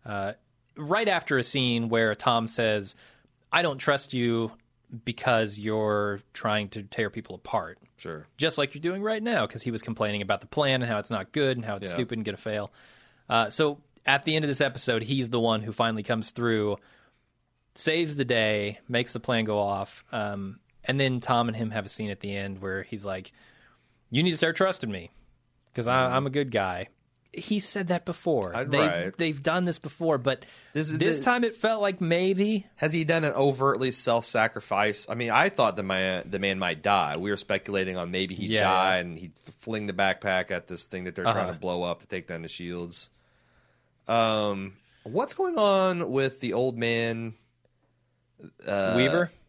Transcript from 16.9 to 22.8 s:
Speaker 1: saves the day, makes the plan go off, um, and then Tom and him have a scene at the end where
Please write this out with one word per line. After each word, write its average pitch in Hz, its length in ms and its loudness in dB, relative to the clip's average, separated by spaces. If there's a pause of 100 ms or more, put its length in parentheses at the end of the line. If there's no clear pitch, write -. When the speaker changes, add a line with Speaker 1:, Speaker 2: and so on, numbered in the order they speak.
Speaker 1:
saves 160 400 0
the 139 80 0
day, 107 640 2
makes 120 260 0
the 117 60 -6
plan 113 260 0
go 107 140 0
off, 101 540 -2
um, 101 460 -6 (260)
and 131 140 0
then 127 200 2
Tom 120 300 2
and 110 80 -6
him 110 140 -4
have 107 140 -4
a 98 40 -14
scene 107 220 -6
at 95 100 -10
the 101 120 -6
end 98 280 -6
where 95 220 -4